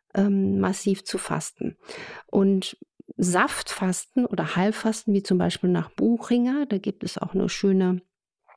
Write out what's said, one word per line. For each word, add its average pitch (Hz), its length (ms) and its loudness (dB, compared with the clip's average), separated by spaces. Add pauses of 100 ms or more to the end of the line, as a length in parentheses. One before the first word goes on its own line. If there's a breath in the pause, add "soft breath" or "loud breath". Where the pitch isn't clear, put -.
(140)
ähm, 196 460 2
massiv 196 440 0
zu - 140 -6
fasten. - 580 -6 (500 loud breath)
Und 196 500 2 (400)
Saftfasten 190 1080 0
oder 165 300 -4
Heilfasten, 214 560 0
wie 196 100 4
zum 185 160 2
Beispiel 180 320 0
nach 170 200 0
Buchinger, 240 760 0
da 202 120 -2
gibt 196 260 -6
es - 140 -8
auch - 160 -6
eine 190 140 0
schöne 185 520 2 (560)